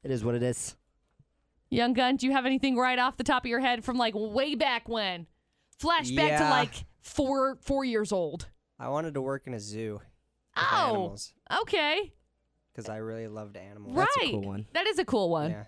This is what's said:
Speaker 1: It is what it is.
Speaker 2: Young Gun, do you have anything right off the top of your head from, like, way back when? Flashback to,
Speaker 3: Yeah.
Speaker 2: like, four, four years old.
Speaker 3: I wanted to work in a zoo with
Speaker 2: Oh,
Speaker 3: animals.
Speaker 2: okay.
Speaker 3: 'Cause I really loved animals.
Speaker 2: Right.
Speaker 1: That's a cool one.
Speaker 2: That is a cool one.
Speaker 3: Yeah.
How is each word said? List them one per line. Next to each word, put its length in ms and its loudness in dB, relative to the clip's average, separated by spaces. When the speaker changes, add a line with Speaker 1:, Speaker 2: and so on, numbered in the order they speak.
Speaker 1:
It 80 -4
is 120 -2
what 120 0
it 80 0
is. 320 -4
Speaker 2:
Young 220 2
Gun, 240 4
do 100 -2
you 60 2
have 140 2
anything 300 2
right 220 2
off 180 0
the 80 -4
top 200 4
of 40 -4
your 120 0
head 240 0
from, 140 -2
like, 180 2
way 380 0
back 340 0
when? 380 -4
Flashback 480 2
to, 60 4
Speaker 3:
Yeah. 60 4
Speaker 2:
like, 340 2
four, 640 0
four 220 0
years 280 0
old. 360 -2
Speaker 3:
I 120 -8
wanted 240 -2
to 80 0
work 260 -4
in 60 -6
a 60 -6
zoo 340 -6
with 760 -8
Speaker 2:
Oh, 200 4
Speaker 3:
animals. 440 -4
Speaker 2:
okay. 500 0
Speaker 3:
'Cause 140 -10
I 100 -6
really 280 -8
loved 300 -12
animals. 400 -10
Speaker 2:
Right. 180 4
Speaker 1:
That's 140 0
a 20 -2
cool 120 -4
one. 300 -6
Speaker 2:
That 140 0
is 140 0
a 40 0
cool 260 2
one. 200 0
Speaker 3:
Yeah. 180 -8